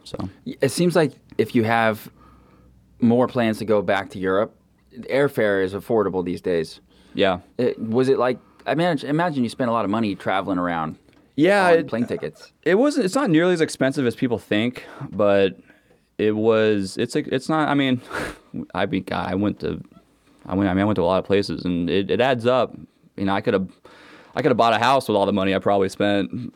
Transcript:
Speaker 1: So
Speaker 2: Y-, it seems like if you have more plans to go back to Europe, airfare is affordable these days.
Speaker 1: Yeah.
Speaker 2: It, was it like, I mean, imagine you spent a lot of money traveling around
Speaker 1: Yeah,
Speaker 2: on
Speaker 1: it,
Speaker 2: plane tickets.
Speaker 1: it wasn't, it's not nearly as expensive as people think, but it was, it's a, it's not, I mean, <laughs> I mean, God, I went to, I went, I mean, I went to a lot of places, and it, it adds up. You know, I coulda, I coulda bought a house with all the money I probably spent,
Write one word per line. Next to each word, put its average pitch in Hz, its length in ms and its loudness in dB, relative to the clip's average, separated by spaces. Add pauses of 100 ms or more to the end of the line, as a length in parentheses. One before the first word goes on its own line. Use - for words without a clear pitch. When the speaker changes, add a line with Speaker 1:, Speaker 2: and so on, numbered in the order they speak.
Speaker 1:
So - 140 -16 (280)
Speaker 2:
Y-, - 160 -12
it 135 80 2
seems 175 260 0
like 156 180 2 (260)
if 113 160 0
you 117 80 4
have 113 480 0 (920)
more 120 260 4
plans 113 300 0
to 110 80 -8
go 104 160 2
back 98 300 -2
to 101 80 -12
Europe, 95 360 0 (540)
airfare 113 540 2
is 95 100 -4
affordable 95 500 0
these 87 180 -6
days. 82 380 -2 (360)
Speaker 1:
Yeah. 92 240 0 (180)
Speaker 2:
It, 120 220 -2
was 117 280 -2
it 127 120 2
like, 123 180 0 (300)
I 131 80 -2
mean, 165 280 0
imagine 147 400 -2
you 110 60 -2
spent 123 220 -4
a - 20 0
lot 113 100 0
of 95 60 -4
money 107 240 0
traveling 95 460 -2
around 82 380 -4 (380)
Speaker 1:
Yeah, 190 300 4
Speaker 2:
on 175 80 6
Speaker 1:
it, 165 140 2
Speaker 2:
plane 117 180 -4
tickets. - 560 -8
Speaker 1:
it 170 140 2
wasn't, 277 300 2
it's 185 100 -2
not 262 160 0
nearly 170 220 4
as 160 80 0
expensive 135 440 -2
as 120 100 0
people 120 220 -2
think, 110 480 -2 (260)
but 98 460 2 (600)
it 107 160 2
was, 107 600 2
it's 123 180 -2
a, - 180 -4
it's 131 160 -4
not, 156 180 0
I 143 60 0
mean, 135 260 0 (380)
<laughs> - 380 -14
I 95 100 -2
mean, 92 180 -2
God, 90 280 -6
I - 20 -6
went 101 280 -2
to, 82 200 -6 (640)
I - 100 -8
went, 98 140 2
I 90 60 0
mean, 98 80 2
I - 20 2
went 107 120 0
to 92 40 0
a 85 40 2
lot 92 120 2
of 87 80 -2
places, 98 400 -2
and 85 240 -2
it, 95 220 0
it 101 100 0
adds 123 240 0
up. 123 300 0 (400)
You 101 100 -6
know, 98 100 0
I 101 60 -2
coulda, 98 260 0 (680)
I - 60 -4
coulda 131 140 2
bought 113 180 4
a 107 60 2
house 131 280 2
with 110 80 2
all 98 120 4
the 98 60 2
money 95 200 0
I 92 60 2
probably 101 300 2
spent, 101 680 -2